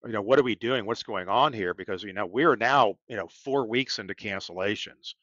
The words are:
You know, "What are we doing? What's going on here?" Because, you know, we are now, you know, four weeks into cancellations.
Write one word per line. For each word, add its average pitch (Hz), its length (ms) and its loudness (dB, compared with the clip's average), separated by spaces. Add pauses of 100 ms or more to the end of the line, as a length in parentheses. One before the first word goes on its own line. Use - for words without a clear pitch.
You 117 60 -10
know, 104 120 -2
"What 131 180 6
are - 20 8
we 117 140 0
doing? 120 300 -2
What's 113 180 -4
going 92 240 -6
on 127 240 2
here?" 90 220 -2
Because, 95 280 -8
you 101 100 -12
know, 98 140 -4
we 104 160 0
are 147 140 6
now, 117 400 4 (100)
you 123 100 -10
know, 92 120 -4
four 135 400 -2
weeks 123 320 -2
into 98 140 -8
cancellations. 98 1080 -6